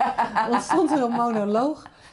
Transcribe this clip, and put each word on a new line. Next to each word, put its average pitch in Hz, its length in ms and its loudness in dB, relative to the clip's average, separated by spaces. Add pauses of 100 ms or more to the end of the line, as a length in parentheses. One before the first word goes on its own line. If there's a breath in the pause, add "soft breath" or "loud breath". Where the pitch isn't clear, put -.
(100)
<laughs> 220 420 0
Ontstond 311 380 2
er 294 120 2
een 240 100 0
monoloog 233 760 0 (260 loud breath)